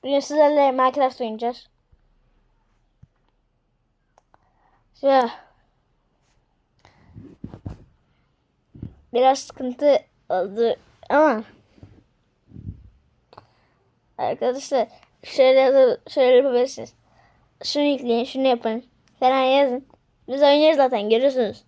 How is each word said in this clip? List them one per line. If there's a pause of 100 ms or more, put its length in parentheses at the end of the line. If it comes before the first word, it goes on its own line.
Bugün
sizlerle
Minecraft
oynayacağız. (3250)
Ya. (3750)
Biraz
sıkıntı (300)
oldu (340)
ama (2750)
arkadaşlar (360)
şöyle, (120)
şöyle
yapabilirsiniz. (680)
Şunu
yükleyin,
şunu
yapın (340)
falan
yazın. (400)
Biz
oynarız
zaten,
görüyorsunuz.